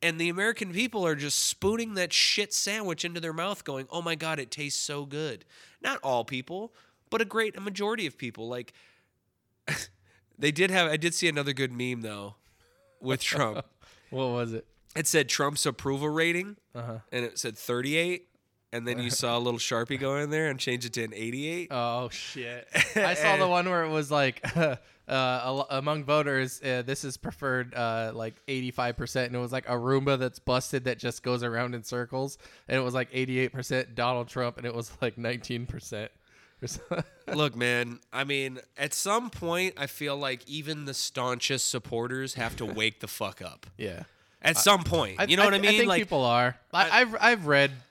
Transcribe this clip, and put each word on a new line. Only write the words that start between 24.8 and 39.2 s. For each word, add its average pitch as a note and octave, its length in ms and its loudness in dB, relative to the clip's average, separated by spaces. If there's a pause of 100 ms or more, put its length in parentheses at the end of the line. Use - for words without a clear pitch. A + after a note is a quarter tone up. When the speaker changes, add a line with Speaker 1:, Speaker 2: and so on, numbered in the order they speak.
Speaker 2:
al-, C3 640 0
among D3 340 0
voters, C#3 580 2
uh, B2+ 220 0
this C3+ 200 -4
is - 120 -6
preferred, B2+ 580 -4
uh, A2+ 400 -2
like, A2+ 200 -6 (140)
eighty-five B2+ 500 -2
percent, B2+ 300 -2
and B2 80 -4
it - 20 -2
was, B2 120 -4
like, B2+ 160 -4
a B2 60 0
Roomba C3+ 460 2
that's B2+ 200 -2
busted B2+ 460 0
that B2 140 0
just - 240 -4
goes B2 200 0
around A#2+ 320 -2
in A#2 100 -8
circles, C3 520 -4 (320)
and C3 100 0
it C3 60 0
was, B2 80 0
like, B2+ 220 0
eighty-eight B2+ 400 0
percent B2+ 400 -2
Donald A#2+ 340 0
Trump, A#2+ 300 -2
and A#2+ 80 -6
it A#2+ 80 -4
was, A#2 260 -6
like, A#2 160 0
nineteen A#2+ 480 -4
percent. A2+ 460 -8 (520)
<laughs> B2+ 80 -6 (640)
Speaker 1:
Look, D3 220 0
man, A#2+ 420 0 (140)
I B2+ 120 -4
mean, C3+ 360 -4 (160)
at D3 180 -4
some A3+ 360 0